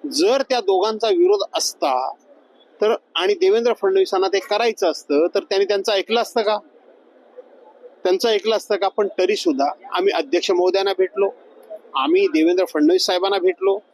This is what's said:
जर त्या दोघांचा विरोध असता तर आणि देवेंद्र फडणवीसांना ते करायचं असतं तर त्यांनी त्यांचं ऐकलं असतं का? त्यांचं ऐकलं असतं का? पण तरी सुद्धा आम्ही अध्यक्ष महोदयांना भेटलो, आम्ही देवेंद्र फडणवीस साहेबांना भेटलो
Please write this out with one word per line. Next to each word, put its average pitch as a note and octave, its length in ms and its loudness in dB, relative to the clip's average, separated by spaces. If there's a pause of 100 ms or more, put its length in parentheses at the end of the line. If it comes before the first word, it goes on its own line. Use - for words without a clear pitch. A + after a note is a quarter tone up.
(180)
जर C4+ 240 2
त्या B3+ 180 -2
दोघांचा G#3 480 0
विरोध F#3+ 320 2 (140)
असता C#3+ 600 -4 (680)
तर A#3 140 2 (200)
आणि F#3 180 0
देवेंद्र A#3 400 2
फडणवीसांना F#3+ 540 0
ते F#3+ 120 0
करायचं G#3 520 -2
असतं D3+ 440 0
तर G3+ 40 2
त्यांनी - 260 0
त्यांचं G3+ 260 -2
ऐकलं G#3+ 300 0
असतं A3 200 -2
का? G#3 160 0 (1500)
त्यांचं F#3+ 260 0
ऐकलं G#3+ 260 0
असतं G#3 200 -2
का? F#3+ 120 -2
पण G3+ 200 -2
तरी F#3 280 0
सुद्धा C#3 300 0 (260)
आम्ही F#3 220 0
अध्यक्ष E3+ 380 -2
महोदयांना F#3 460 0
भेटलो, G3 320 -2 (680)
आम्ही E3 320 2
देवेंद्र E3+ 380 2
फडणवीस F3 400 2
साहेबांना G3 340 -2
भेटलो F#3+ 400 0 (140)